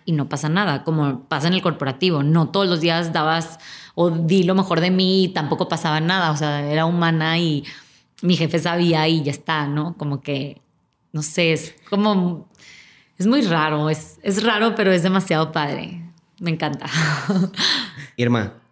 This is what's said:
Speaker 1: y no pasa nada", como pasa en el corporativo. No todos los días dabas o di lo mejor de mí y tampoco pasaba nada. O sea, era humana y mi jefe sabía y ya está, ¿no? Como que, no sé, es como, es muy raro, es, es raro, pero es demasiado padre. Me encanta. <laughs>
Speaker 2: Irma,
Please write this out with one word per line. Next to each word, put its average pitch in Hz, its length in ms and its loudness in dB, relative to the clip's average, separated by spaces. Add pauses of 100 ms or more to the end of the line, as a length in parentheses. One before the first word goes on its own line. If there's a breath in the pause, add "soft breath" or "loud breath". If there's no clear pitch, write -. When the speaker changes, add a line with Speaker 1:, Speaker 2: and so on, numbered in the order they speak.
Speaker 1:
y 175 80 -4
no 143 160 0
pasa 151 220 -4
nada", 165 340 0
como 147 460 0
pasa 151 180 0
en 180 60 2
el 185 80 0
corporativo. 147 600 0
No 156 260 4
todos 196 180 0
los 170 140 0
días 165 320 0
dabas 160 440 0 (380 loud breath)
o 175 140 2
di 165 340 2
lo 185 100 2
mejor 190 280 2
de 180 100 2
mí 185 320 4
y 180 60 2
tampoco 165 400 -2
pasaba 156 320 0
nada. 170 300 2
O 151 40 0
sea, 147 340 -2
era 160 160 2
humana 165 540 0
y 156 240 0 (580 loud breath)
mi 180 140 2
jefe 160 240 0
sabía 170 480 2
y 160 160 2
ya 143 80 -2
está, 151 340 -4
¿no? 151 320 -4
Como 143 220 -4
que, 139 420 -8 (520)
no 151 100 -4
sé, 165 300 2
es 156 200 -4 (160)
como, 190 600 0 (680 loud breath)
es 185 100 0
muy 269 160 4
raro, 156 460 2
es, - 340 -4
es 202 200 0
raro, 220 320 2
pero 196 160 2
es 175 120 4
demasiado 180 500 2
padre. 151 480 -6 (400)
Me 170 100 -2
encanta. 156 360 -4
<laughs> 175 1300 -2
Speaker 2:
Irma, 120 360 0 (180)